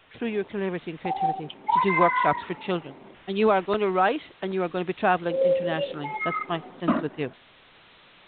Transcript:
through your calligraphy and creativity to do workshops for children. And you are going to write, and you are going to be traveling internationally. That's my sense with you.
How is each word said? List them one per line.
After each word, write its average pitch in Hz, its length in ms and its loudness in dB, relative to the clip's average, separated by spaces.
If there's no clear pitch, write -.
through 233 100 -2
your 208 160 -2
calligraphy 190 460 -4
and 160 100 -10
creativity 762 480 -2
to 960 340 0
do - 160 2
workshops 175 480 4
for 180 80 -6
children. 160 280 -6
And 196 120 -4
you 220 120 6
are 190 120 4
going 202 180 -2
to 202 100 0
write, 190 300 2
and 190 100 -4
you 190 100 0
are 175 60 0
going 180 160 -4
to 180 80 -4
be - 60 -8
traveling 175 360 2
internationally. 539 760 0
That's 170 120 -2
my 165 140 -4
sense 170 240 0
with 151 140 -4
you. 139 160 -4